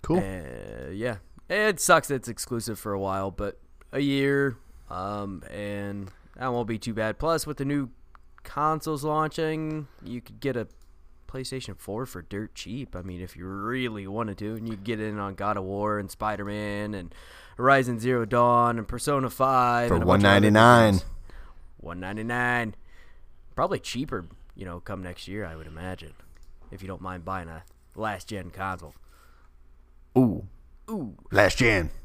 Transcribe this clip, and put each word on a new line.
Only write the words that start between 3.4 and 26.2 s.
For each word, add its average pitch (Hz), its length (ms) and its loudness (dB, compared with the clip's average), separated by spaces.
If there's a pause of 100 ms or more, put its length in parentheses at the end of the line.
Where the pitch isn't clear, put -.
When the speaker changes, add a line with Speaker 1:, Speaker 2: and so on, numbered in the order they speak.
Speaker 2:
a 139 80 -2
year, 139 560 2 (320)
um, 98 640 -8
and 101 600 -8 (260)
that 131 140 -4
won't 120 160 -2
be 113 120 -4
too 113 160 -6
bad. 110 240 -2
Plus, 160 280 0
with 151 120 -8
the 139 60 -4
new 139 260 -2 (520)
consoles 151 600 -2
launching, 156 840 -2 (160)
you 120 200 -10
could 107 180 -20
get 131 160 -2
a 110 100 -4 (600)
PlayStation 131 500 -10
four 113 280 -6
for 90 160 -12
dirt 104 320 -8
cheap. 120 420 -10
I 87 60 -8
mean, 90 180 -10
if 90 160 -12
you 87 100 -12
really 107 600 -4
wanted 104 320 -6
to, 107 160 -6
and 113 120 -8
you 113 100 -6
could 98 80 -14
get 110 160 -4
in 107 180 -4
on 98 160 -6
God 101 240 -2
of 95 60 -6
War 104 340 -2
and 98 120 -6
Spider-Man 104 840 -4
and 87 200 -10 (440)
Horizon 123 420 4
Zero 120 240 2
Dawn 120 540 4
and 104 100 -6
Persona 131 400 -2
five 123 600 4
Speaker 1:
For 92 60 4
Speaker 2:
and 85 80 2
a 85 40 2
bunch 95 180 8
of 98 60 10
other 101 100 10
good 104 60 6
Speaker 1:
one 104 80 8
ninety-nine. 113 400 12
Speaker 2:
things. 90 100 0 (760)
One 87 220 -12
ninety-nine. 117 720 -2 (800)
Probably 175 240 0
cheaper, 117 460 -6 (300)
you 92 100 -14
know, 90 160 -10
come 95 220 -8
next 90 260 -12
year, 101 160 -8
I 80 120 -10
would 78 100 -14
imagine, 80 480 -12 (560)